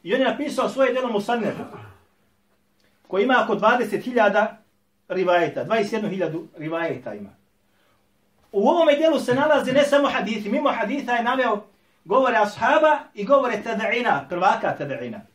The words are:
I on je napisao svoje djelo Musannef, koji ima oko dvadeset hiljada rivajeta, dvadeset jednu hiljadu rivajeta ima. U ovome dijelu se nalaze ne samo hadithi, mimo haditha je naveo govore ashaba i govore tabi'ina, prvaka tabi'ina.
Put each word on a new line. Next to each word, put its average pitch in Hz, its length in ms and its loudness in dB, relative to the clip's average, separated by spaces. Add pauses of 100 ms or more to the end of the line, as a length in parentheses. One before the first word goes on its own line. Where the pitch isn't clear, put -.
I 180 120 -2
on 269 60 0
je 262 60 2
napisao 240 420 -2
svoje 254 240 2
djelo 254 200 -2
Musannef, 208 420 -2 (1500)
koji 196 160 0
ima 247 200 4
oko 214 100 0
dvadeset 220 500 0
hiljada 220 540 2 (500)
rivajeta, 175 560 0
dvadeset 208 280 -2
jednu 208 160 -4
hiljadu 170 480 -6
rivajeta 156 580 -6
ima. 101 160 -16 (1200)
U 214 160 4
ovome 320 280 4
dijelu 311 220 2
se 254 160 0
nalaze 277 380 2
ne 277 120 4
samo 285 240 2
hadithi, 214 420 -4
mimo 277 200 0
haditha 233 420 -4
je 233 100 0
naveo 240 420 -2 (400)
govore 240 320 2
ashaba 294 600 4 (160)
i 202 100 -6
govore 247 400 2
tabi'ina, 226 640 -2
prvaka 185 520 0
tabi'ina. 123 380 -8 (160)